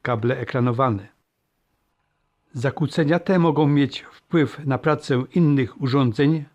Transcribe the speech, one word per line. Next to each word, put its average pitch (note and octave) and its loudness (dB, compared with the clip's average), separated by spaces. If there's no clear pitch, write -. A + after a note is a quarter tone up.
kable A#2+ -2
ekranowane. A#2+ -2
Zakłócenia D3 -2
te F#3 0
mogą D#3 2
mieć C#3+ 0
wpływ D3+ -2
na C3+ 0
pracę C#3+ -2
innych C#3+ 2
urządzeń C#3 0